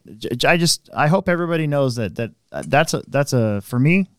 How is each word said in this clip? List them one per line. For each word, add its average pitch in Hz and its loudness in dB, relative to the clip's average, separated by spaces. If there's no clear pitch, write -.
j-, 110 -8
j-, 123 0
I 170 4
just, - -2
I 143 2
hope 185 0
everybody 170 0
knows 139 0
that, 110 -4
that, 113 -6
uh, 71 -8
that's 151 2
a, 143 -4
that's 143 -2
a, 110 0
for 123 -4
me, 180 2